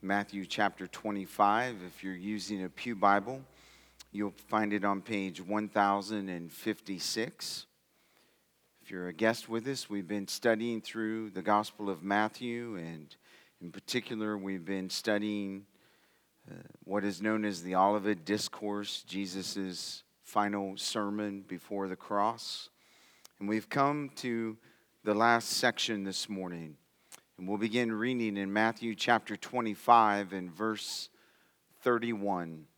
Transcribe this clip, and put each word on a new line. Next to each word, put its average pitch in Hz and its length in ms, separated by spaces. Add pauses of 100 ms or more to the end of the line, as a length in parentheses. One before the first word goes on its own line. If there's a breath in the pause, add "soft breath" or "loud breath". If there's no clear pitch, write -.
Matthew 101 440
chapter 95 400
twenty-five. 104 880 (100)
If 90 200
you're 95 100
using 98 480
a 92 60
pew 120 260
Bible, 101 460 (720 loud breath)
you'll 101 220 (120)
find 107 260
it 101 120
on 101 180
page 95 420
one 104 240
thousand 101 600
and 85 240
fifty-six. - 1120 (1160 soft breath)
If - 80
you're 90 160
a 90 40
guest 113 360
with 113 180
us, 135 240
we've 101 160
been 101 220
studying 117 520
through 110 500
the 92 120
Gospel 104 480
of 85 140
Matthew, 110 720
and 82 400 (440 soft breath)
in 87 120
particular, 107 680
we've 95 260
been 92 260
studying, 104 760 (800 soft breath)
uh, - 60 (300)
what 98 180
is 98 180
known 110 240
as 92 200
the 92 100
Olivet 98 500
Discourse, 104 840
Jesus' 95 960 (180)
final 101 540
sermon 104 720
before 98 400
the 92 80
cross. 110 720 (720 soft breath)
And 101 80
we've 107 220
come 143 460
to 113 420 (440 soft breath)
the 107 120
last 117 340
section 113 560
this 95 240
morning, 87 480 (640 loud breath)
and 92 100
we'll 104 80
begin 113 340
reading 113 460
in 98 160
Matthew 113 420
chapter 110 440
twenty-five 107 960
and 90 200
verse 107 540 (720 soft breath)
thirty-one. 101 880 (120)